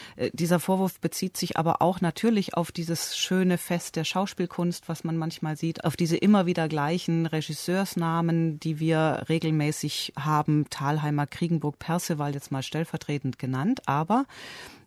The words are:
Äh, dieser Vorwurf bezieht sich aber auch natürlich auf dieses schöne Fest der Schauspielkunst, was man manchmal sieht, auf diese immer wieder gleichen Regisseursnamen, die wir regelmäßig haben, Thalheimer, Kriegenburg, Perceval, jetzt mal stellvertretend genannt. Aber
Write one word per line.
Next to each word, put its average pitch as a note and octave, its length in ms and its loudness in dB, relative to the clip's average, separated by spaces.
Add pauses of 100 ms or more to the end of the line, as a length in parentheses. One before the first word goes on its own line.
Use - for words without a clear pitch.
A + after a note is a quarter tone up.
(160)
Äh, - 180 -2
dieser E3+ 260 2
Vorwurf F#3+ 400 0
bezieht - 380 -4
sich - 200 -4
aber E3 240 2
auch F3+ 200 2
natürlich G3+ 540 2
auf F3 160 -2
dieses E3 460 -4
schöne F#3 400 2
Fest - 380 -4
der D#3+ 80 -2
Schauspielkunst, F3 840 -2
was E3 140 -6
man E3 140 -2
manchmal D#3+ 400 -4
sieht, - 260 -4
auf D#3+ 120 0
diese E3+ 220 2
immer G3 280 6
wieder E3+ 220 2
gleichen E3 580 0
Regisseursnamen, E3 1300 0
die D#3 200 -2
wir D#3 500 2
regelmäßig D#3 880 0
haben, D3+ 520 2
Thalheimer, D3 580 0
Kriegenburg, D#3+ 520 -2
Perceval, D3+ 540 -2
jetzt C#3+ 180 -8
mal C3+ 120 -2
stellvertretend D3 760 -4
genannt. C3+ 460 0
Aber D#3+ 400 2 (600)